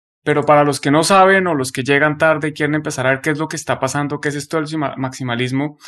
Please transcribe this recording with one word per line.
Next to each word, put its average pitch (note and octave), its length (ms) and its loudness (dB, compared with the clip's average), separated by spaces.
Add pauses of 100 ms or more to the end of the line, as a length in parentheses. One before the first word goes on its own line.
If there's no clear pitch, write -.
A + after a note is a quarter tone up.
(240)
pero D3 200 2
para D3 200 6
los C#3+ 160 0
que D3 100 0
no D3+ 140 4
saben F#3+ 420 4
o E3+ 80 0
los C3 180 -4
que C3+ 100 -6
llegan C#3+ 340 2
tarde D#3 320 2
y D3 60 -6
quieren D3+ 200 -2
empezar D3+ 320 -4
a C3 40 2
ver C3+ 100 0
qué D#3 80 -4
es D3+ 100 -2
lo D#3 80 -4
que D#3+ 100 -8
está C3 220 -4
pasando, C#3+ 400 -2
qué D3 120 -4
es C#3+ 60 -8
esto D3 200 -6
del D3+ 100 -2
sima-, D3+ 300 -6
maximalismo, C3 800 -4 (120)